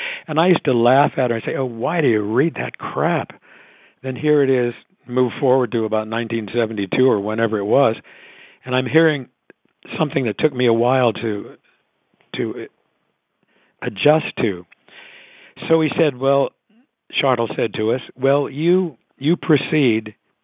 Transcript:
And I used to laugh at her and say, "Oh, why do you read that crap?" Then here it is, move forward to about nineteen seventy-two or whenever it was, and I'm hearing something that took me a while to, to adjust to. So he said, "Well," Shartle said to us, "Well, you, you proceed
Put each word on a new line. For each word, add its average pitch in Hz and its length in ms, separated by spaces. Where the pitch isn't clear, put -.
And 156 140
I 175 80
used 180 160
to 139 80
laugh 127 440
at 127 140
her 117 60
and 113 100
say, 131 100
"Oh, 139 80
why 127 360
do 147 80
you 107 140
read 123 320
that 127 240
crap?" 147 640
Then 131 140
here 147 260
it 135 80
is, 123 240
move 123 340
forward 127 320
to 117 120
about 107 240
nineteen 113 440
seventy-two 110 560
or 110 120
whenever 107 380
it 101 60
was, 113 320
and 127 100
I'm 127 120
hearing 147 420
something 143 280
that 107 140
took 151 140
me 127 140
a 117 60
while 120 400
to, 107 420
to 113 320
adjust 147 580
to. 92 280
So 165 120
he 156 160
said, 147 200
"Well," 135 340
Shartle 120 420
said 117 200
to 110 180
us, 127 80
"Well, 135 340
you, 165 460
you 156 180
proceed 123 800